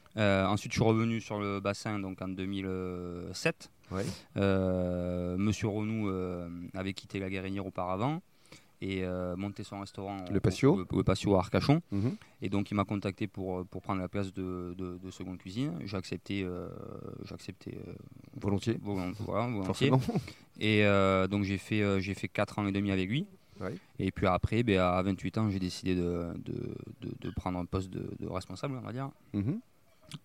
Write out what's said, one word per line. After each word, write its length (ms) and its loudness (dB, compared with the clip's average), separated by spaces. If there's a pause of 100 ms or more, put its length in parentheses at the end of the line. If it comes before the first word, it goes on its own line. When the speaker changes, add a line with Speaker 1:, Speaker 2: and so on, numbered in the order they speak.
(160)
Speaker 1:
Euh, 300 6
ensuite, 260 0
je 60 0
suis 60 6
revenu 360 4
sur 200 -4
le 200 0
bassin 380 -2
donc, 240 -6
en 60 -4
deux 180 -4
mille 240 -2 (640)
sept. 380 -4 (200)
Speaker 2:
Ouais. 140 -2 (320)
Speaker 1:
Euh, 1000 2
Monsieur 320 0
Renoux, 400 -2
euh, 400 -4 (260)
avait 180 -2
quitté 260 -8
la 120 -4
Guérinière 360 -4
auparavant 560 0 (580)
et, 220 -2
euh, 340 -2
monté 280 -6
son 160 -10
restaurant 380 -8 (120)
Speaker 2:
Le 60 0
Speaker 1:
au, 40 6
Speaker 2:
Patio. 520 4
Speaker 1:
au, 60 4
au 40 4
Patio 320 4
à 60 8
Arcachon. 400 4 (100)
Speaker 2:
Mhm. 260 0 (260)
Speaker 1:
Et 60 -2
donc, 220 0
il 40 -2
m'a 100 4
contacté 420 -2
pour, 400 -4
pour 160 -10
prendre 180 -2
la 80 -4
place 240 -4
de, 460 -6
de, 200 -6
de 120 -10
seconde 280 -10
cuisine. 340 -4 (120)
J'ai 120 -6
accepté, 480 -4
euh, 240 -6 (560)
j'ai 100 -12
accepté, 420 -12 (120)
euh, 40 -12 (480)
Speaker 2:
Volontiers. 400 0
Speaker 1:
volon-, 400 -4
voilà, 260 0
volontiers. 420 2
Speaker 2:
Forcément. 120 8 (600)
Speaker 1:
Et, 240 6
euh, 420 6
donc, 180 2
j'ai 140 0
fait, 240 0
euh, 160 4
j'ai 160 -2
fait 140 -6
quatre 300 -2
ans 80 2
et 60 2
demi 200 2
avec 160 2
lui. 180 -2 (340)
Speaker 2:
Ouais. 140 -6 (240)
Speaker 1:
Et 140 2
puis 140 0
après, 360 4
ben, 160 6
à 240 4
vingt-huit 360 -2
ans, 120 4
j'ai 80 0
décidé 380 0
de, 320 0 (160)
de, 320 -6 (240)
de, 200 -8
de 100 -6
prendre 280 -4
un 60 -4
poste 260 -4
de, 200 -6 (100)
de 60 -6
responsable, 540 -6
on 60 -10
va 60 -8
dire, 180 -6 (220)
Speaker 2:
Mhm. 260 0 (680)